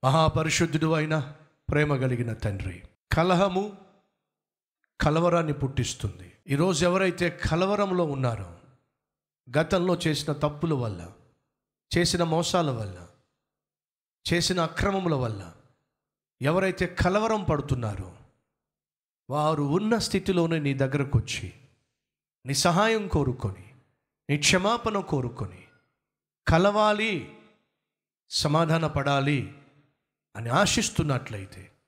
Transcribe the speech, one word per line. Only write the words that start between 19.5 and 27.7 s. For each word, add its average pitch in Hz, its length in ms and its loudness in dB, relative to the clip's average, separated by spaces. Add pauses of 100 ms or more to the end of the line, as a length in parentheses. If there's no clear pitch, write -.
ఉన్న 202 360 2
స్థితిలోనే 175 600 0
నీ 143 160 0
దగ్గరకు 135 440 0
వచ్చి - 340 -4 (920)
నీ 135 80 -2
సహాయం 202 540 2
కోరుకొని, 127 680 -2 (560)
నీ 147 80 2
క్షమాపణ 208 600 2
కోరుకొని, 127 680 -4 (840)
కలవాలి, 208 920 2 (920)